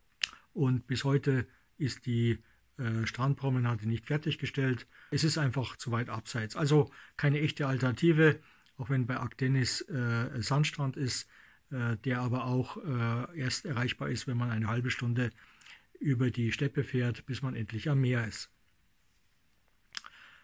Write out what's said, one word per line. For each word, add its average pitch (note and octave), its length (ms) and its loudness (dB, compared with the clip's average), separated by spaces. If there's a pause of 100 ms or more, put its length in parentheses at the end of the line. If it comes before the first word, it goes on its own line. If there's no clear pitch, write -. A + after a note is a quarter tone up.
(540)
Und B2+ 340 2
bis A#2+ 160 -2
heute C#3 420 2 (320)
ist - 280 -4
die, A#2 340 2 (380)
äh, A2+ 280 -2
Strandpromenade B2+ 800 0
nicht A2+ 200 -2
fertiggestellt. C#3 840 -2 (240)
Es C#3+ 140 2
ist D#3 120 2
einfach C3+ 380 0
zu - 160 -8
weit A2+ 160 0
abseits. A2+ 480 -6
Also D3 340 4 (280)
keine D3 240 2
echte D3+ 260 0
Alternative, D3 720 4 (380)
auch A#2+ 120 -6
wenn C3 160 2
bei A#2+ 140 -2
Akdenis, C3 640 0
äh, A#2+ 600 -2
Sandstrand C#3 540 0
ist, - 320 -4 (420)
äh, A#2+ 360 -2
der B2 160 0
aber A#2+ 240 0
auch, B2+ 320 0
äh, B2 600 -2
erst B2+ 280 -4
erreichbar B2+ 440 -2
ist, B2+ 180 -4
wenn B2 100 0
man A#2+ 140 0
eine A2 180 0
halbe A#2+ 200 0
Stunde A#2+ 420 0 (680)
über C3 320 2
die A#2 220 0
Steppe C#3 320 0
fährt, A#2+ 400 -2
bis A#2+ 160 -6
man C3 140 -2
endlich A2 340 -4
am C#3 100 4
Meer B2 260 2
ist. - 240 -10 (1900)